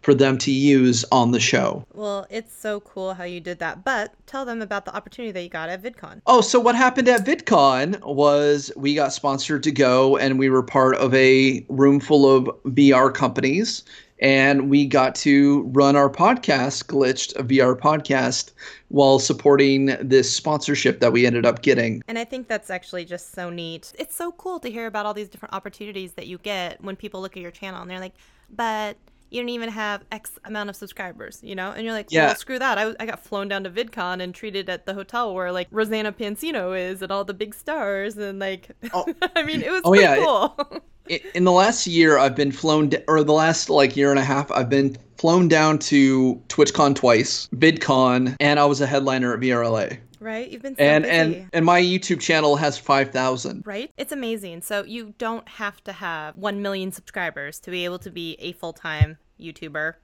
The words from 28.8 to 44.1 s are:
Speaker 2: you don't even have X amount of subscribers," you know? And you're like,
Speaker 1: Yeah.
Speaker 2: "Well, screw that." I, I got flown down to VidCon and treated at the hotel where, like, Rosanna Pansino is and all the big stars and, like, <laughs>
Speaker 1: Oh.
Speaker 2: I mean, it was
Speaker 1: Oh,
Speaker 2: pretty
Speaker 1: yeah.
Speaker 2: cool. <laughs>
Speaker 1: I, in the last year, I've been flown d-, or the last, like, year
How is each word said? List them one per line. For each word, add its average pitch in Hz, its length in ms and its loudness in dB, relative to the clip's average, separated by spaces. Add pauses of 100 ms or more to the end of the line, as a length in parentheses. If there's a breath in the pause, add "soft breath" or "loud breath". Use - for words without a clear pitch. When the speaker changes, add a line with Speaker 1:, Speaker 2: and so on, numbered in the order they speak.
Speaker 2:
you 240 100 -8
don't 240 80 -8
even 233 200 -8
have 208 420 -8
X 214 340 -16
amount 208 240 -10
of 196 60 -16
subscribers," - 680 -16
you 190 140 -14
know? 185 160 -10
And - 120 -12
you're 226 120 -8
like, 208 160 -10
Speaker 1:
Yeah. 160 160 4
Speaker 2:
"Well, 120 80 0
screw - 240 -10
that." 254 180 -2
I, 220 220 -4
I 226 80 -8
got - 160 -12
flown 202 240 -8
down 196 160 -6
to 185 80 -10
VidCon 185 500 -8
and 180 120 -10
treated 196 360 -10
at 180 160 -10
the 190 80 -10
hotel 202 400 -6
where, 180 180 -6
like, 180 200 -6
Rosanna 214 420 -4
Pansino 208 680 -6
is 185 220 -8
and 190 100 -8
all 196 140 -4
the 196 80 -10
big 208 220 -10
stars 208 600 -6
and, 196 220 -10
like, 190 300 -10 (140)
<laughs> 233 100 -12
Speaker 1:
Oh. 185 180 -4 (240)
Speaker 2:
I 330 80 0
mean, 311 180 -6
it 330 100 -6
was 370 120 -4
Speaker 1:
Oh, - 60 2
Speaker 2:
pretty 196 140 8
Speaker 1:
yeah. - 200 4
Speaker 2:
cool. 254 580 -2 (140)
<laughs> - 140 -20
Speaker 1:
I, 170 120 -6 (120)
in 175 100 0
the 180 80 4
last 196 360 4
year, 160 320 6
I've 131 160 4
been 139 160 0
flown 151 380 0
d-, 160 180 0
or 156 160 4
the 147 100 2
last, 160 360 2
like, 143 280 4
year 139 140 4